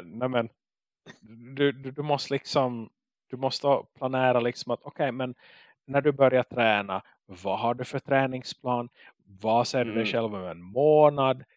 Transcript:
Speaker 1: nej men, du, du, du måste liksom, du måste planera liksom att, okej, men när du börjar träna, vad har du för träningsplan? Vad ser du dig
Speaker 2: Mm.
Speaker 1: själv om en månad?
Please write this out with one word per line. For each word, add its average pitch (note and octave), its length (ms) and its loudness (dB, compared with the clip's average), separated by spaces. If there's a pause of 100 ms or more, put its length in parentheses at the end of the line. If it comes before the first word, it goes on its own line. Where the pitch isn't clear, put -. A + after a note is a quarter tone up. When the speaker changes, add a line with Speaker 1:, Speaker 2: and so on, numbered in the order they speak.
Speaker 1:
nej A#2+ 260 -6
men, A#2 200 -2 (1040)
du, C#3+ 160 2
du, C3+ 200 -10
du C#3+ 100 -10
måste C#3+ 320 -2
liksom, B2 560 -2 (400)
du B2+ 80 -12
måste C3+ 460 0 (140)
planera C3 420 2
liksom A#2+ 320 -4
att, A#2+ 120 -6
okej, C#3+ 280 -4
men B2+ 240 -6 (500)
när C#3 160 0
du D3 100 2
börjar C3 320 4
träna, G#2 580 0 (240)
vad F#2+ 340 -6
har A#2 140 0
du B2 120 -6
för C#3 140 -6
träningsplan? B2+ 880 -2 (360)
Vad A2 420 0
ser B2+ 180 0
du A2 60 -8
dig A2 100 -2
Speaker 2:
Mm. G#2+ 100 -2
Speaker 1:
själv A2+ 240 -2
om F#2 100 -8
en E2+ 160 -12
månad? C3+ 840 4 (140)